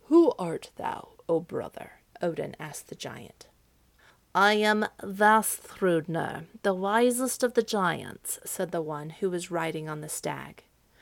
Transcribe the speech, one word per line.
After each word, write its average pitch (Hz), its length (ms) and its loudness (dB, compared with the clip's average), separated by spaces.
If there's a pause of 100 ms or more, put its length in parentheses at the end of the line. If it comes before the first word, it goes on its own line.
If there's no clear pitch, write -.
"Who 330 300 8
art 170 380 -6
thou, - 360 -8 (180)
O 165 100 2
brother?" - 640 -10 (200)
Odin 156 380 -6
asked 151 300 -12
the - 60 -12
giant. - 520 -16 (880)
"I 196 180 6
am 214 320 4 (160)
Vafthrudner, 190 1400 2 (160)
the 196 120 2
wisest 240 680 2
of 240 120 0
the 226 100 2
giants," 165 800 -2
said - 280 -6
the 165 100 -2
one 151 300 -8
who 196 180 -2
was 180 200 -4
riding 160 380 -4
on 151 140 -8
the 156 80 -12
stag. - 560 -10 (360)